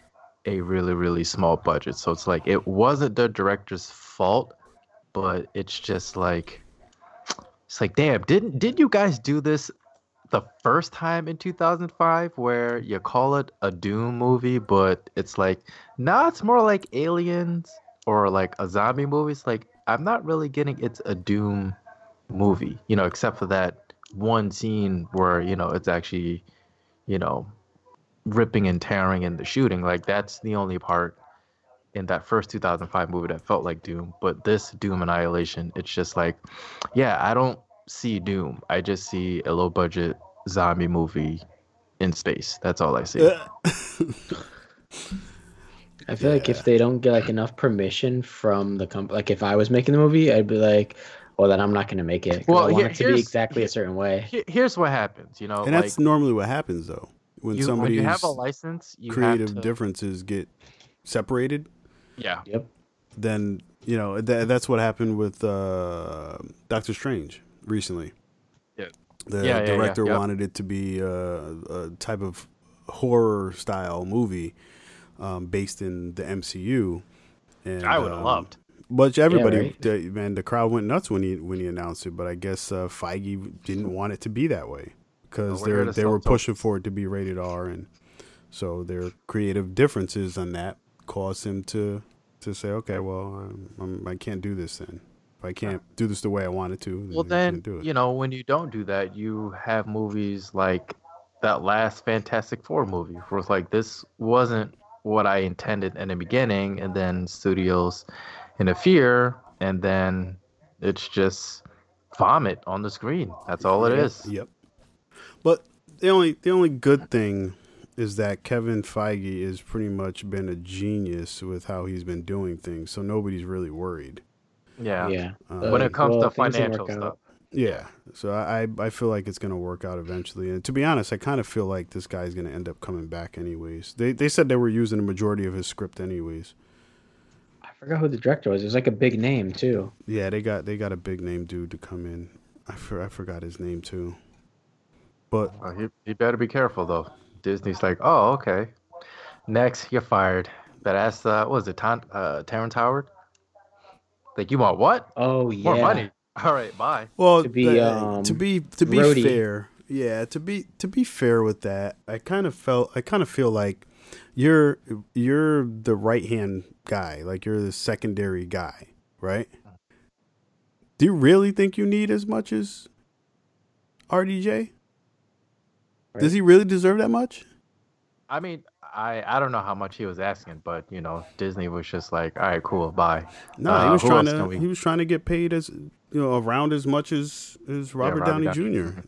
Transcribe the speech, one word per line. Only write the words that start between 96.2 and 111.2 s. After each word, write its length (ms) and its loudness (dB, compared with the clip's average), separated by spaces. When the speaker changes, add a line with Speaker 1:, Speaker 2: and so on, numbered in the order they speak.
Speaker 2:
the 80 -2
way 140 -2
I 40 -4
wanted 340 -6
to, 140 -8
then 60 -12
Speaker 1:
Well, 120 0
Speaker 2:
I 20 -14
Speaker 1:
then, 240 2
Speaker 2:
can't 100 -8
do 180 -8
it." 40 -10
Speaker 1:
you 80 -4
know, 200 2
when 200 -2
you 120 -10
don't 280 0
do 120 -6
that, 300 -2
you 360 -6
have 360 -2
movies 680 -4
like 400 0
that 200 2
last 440 0
Fantastic 580 -2
Four 220 0
movie, 300 -6
where 100 -2
it's 120 -4
like, 200 0
"This 320 -2
wasn't 580 2
what 240 2
I 120 4
intended 580 -4
in 120 -8
the 80 -4
beginning," 640 0
and 140 -6
then 320 -2
studios 800 0
interfere, 760 6
and 200 -2
then 560 0
it's 260 -2
just 540 -2